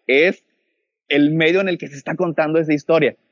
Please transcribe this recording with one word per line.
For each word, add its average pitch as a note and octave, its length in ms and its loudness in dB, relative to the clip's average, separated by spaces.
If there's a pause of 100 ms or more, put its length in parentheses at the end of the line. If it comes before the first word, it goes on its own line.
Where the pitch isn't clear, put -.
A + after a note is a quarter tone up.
es D3 360 2 (680)
el D3 260 2
medio E3 260 2
en F#3+ 80 -2
el E3+ 80 -2
que C#3+ 120 -14
se C#3 80 -18
está D#3+ 200 -8
contando D#3+ 420 -2
esa D#3 140 -2
historia. D3+ 440 0 (160)